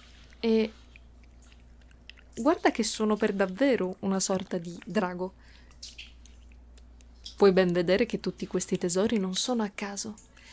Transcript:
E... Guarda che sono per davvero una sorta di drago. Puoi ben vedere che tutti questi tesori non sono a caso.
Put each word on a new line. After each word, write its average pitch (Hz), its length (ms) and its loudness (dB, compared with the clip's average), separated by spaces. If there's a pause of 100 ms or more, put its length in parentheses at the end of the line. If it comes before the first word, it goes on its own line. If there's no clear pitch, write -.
(400)
E... 220 320 2 (1600)
Guarda 269 380 2
che - 120 0
sono 214 340 0
per 208 160 0
davvero 196 680 0
una 190 220 -2
sorta 185 360 -2
di 170 280 -12
drago. 180 480 -4 (2000)
Puoi 202 140 8
ben 180 200 4
vedere 180 360 2
che 190 120 -6
tutti - 280 -6
questi 185 320 -2
tesori 190 400 0
non 190 160 -4
sono 240 260 -2
a 208 80 -4
caso. 202 460 -10 (380)